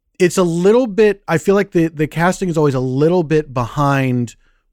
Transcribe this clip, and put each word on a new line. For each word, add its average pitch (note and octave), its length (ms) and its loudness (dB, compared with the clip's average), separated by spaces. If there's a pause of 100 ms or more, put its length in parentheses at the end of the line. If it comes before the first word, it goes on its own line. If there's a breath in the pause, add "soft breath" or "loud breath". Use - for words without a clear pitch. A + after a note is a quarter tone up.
(200)
it's F3+ 180 2
a F#3+ 60 2
little F#3 420 2
bit, G#3 400 0
I E3 120 0
feel G3 180 0
like G3+ 160 -2
the, E3 160 2
the D#3 180 -4
casting F3+ 420 -2
is D#3+ 80 -4
always D3 180 2
a C3 60 -2
little D3 440 0
bit D3+ 280 -2
behind C3 840 -2 (360)